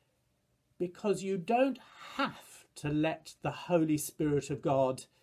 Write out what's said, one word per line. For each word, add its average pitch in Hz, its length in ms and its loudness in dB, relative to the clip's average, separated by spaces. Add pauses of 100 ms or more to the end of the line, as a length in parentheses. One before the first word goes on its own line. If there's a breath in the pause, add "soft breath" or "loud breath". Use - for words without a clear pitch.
(800)
because 180 440 -2
you 190 160 -2
don't 240 400 0 (380)
have - 480 -6 (120)
to 147 120 -6
let 151 540 -2
the 147 80 -2
Holy 160 460 2
Spirit 147 540 0
of 113 100 -4
God 135 460 2 (160)